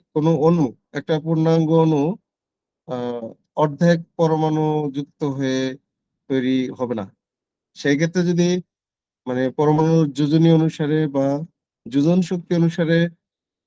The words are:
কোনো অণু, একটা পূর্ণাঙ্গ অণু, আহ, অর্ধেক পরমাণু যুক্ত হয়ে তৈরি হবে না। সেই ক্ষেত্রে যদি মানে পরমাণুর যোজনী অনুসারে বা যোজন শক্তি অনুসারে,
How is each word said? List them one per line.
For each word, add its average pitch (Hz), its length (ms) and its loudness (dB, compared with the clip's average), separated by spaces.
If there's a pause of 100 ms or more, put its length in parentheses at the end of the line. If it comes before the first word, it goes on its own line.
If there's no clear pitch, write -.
(140)
কোনো 156 160 0 (160)
অণু, 170 200 4 (320)
একটা 160 160 -4 (100)
পূর্ণাঙ্গ 160 460 0 (140)
অণু, 151 180 2 (840)
আহ, 120 380 -8 (360)
অর্ধেক 165 360 2 (200)
পরমাণু 156 480 0 (300)
যুক্ত - 240 -12 (160)
হয়ে 131 240 -2 (680)
তৈরি 131 260 0 (220)
হবে 120 220 -6
না। 98 60 -8 (760)
সেই 143 180 0
ক্ষেত্রে 170 320 0
যদি 175 180 2 (800)
মানে 127 160 -4 (160)
পরমাণুর 160 460 4 (140)
যোজনী 160 400 4
অনুসারে 156 400 0 (180)
বা 135 100 0 (600)
যোজন 143 320 2 (120)
শক্তি 180 300 -6
অনুসারে, 165 380 2 (680)